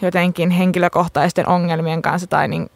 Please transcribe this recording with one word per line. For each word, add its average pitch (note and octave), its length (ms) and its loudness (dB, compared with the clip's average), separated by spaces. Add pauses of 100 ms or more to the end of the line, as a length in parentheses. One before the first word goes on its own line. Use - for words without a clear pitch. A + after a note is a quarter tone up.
jotenkin F3 480 0
henkilökohtaisten F3 1000 0
ongelmien E3 520 -2
kanssa F3+ 260 -4
tai D3 200 0
niin, D#3+ 280 -6